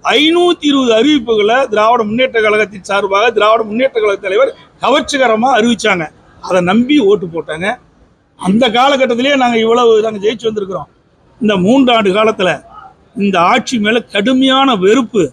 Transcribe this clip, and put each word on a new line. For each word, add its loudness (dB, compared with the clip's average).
ஐநூத்தி 0
இருபது 0
அறிவிப்புகளை 0
திராவிட 0
முன்னேற்ற -2
கழகத்தின் -2
சார்பாக 0
திராவிட 2
முன்னேற்ற -2
கழக 0
தலைவர் 0
கவர்ச்சிகரமா 0
அறிவிச்சாங்க, 0
அதை -2
நம்பி 2
ஓட்டு 0
போட்டாங்க. -8
அந்த 0
காலகட்டத்திலேயே 0
நாங்க 0
இவ்வளவு 4
நாங்க -6
ஜெயிச்சு -2
வந்திருக்கிறோம். -8
இந்த 0
மூன்றாண்டு 2
காலத்துல 0
இந்த 0
ஆட்சி -2
மேல 0
கடுமையான 0
வெறுப்பு 0